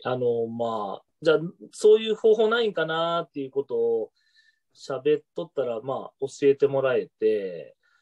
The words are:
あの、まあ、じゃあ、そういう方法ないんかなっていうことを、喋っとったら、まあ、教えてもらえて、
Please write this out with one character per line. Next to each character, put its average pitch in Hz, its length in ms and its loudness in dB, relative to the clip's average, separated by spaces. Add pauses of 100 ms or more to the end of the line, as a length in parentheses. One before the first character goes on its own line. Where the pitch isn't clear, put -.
あ 127 120 -4
の、 117 300 0
ま 113 540 -6
あ、 - 40 -20 (180)
じ 160 80 2
ゃ 156 40 6
あ、 151 40 4 (340)
そ 214 240 6
う 220 40 4
い 220 100 -4
う 214 40 0
方 214 200 4
法 220 140 2
な 233 140 0
い 214 60 0
ん 196 40 -6
か 160 140 -2
な 165 420 -2
っ - 20 -20
て 143 100 -10
い 135 60 -8
う 131 40 -14
こ 139 140 -4
と 120 120 -6
を、 117 360 0 (600)
喋 143 440 -2
っ - 40 -20 (120)
と 175 100 -8
っ 165 100 -18
た 135 80 -2
ら、 117 180 -4
ま 120 300 -8
あ、 - 100 -20
教 135 60 -6 (160)
え 139 120 6
て 139 120 0
も 135 160 0
ら 131 120 0
え - 140 -2 (100)
て、 95 580 -4 (260)